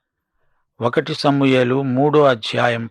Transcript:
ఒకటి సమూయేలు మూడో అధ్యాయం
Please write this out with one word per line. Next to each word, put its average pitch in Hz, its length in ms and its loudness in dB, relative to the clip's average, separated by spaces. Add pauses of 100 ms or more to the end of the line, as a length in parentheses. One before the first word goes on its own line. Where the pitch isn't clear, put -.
(800)
ఒకటి 139 340 -2
సమూయేలు 135 680 0
మూడో 143 420 2
అధ్యాయం 117 680 -2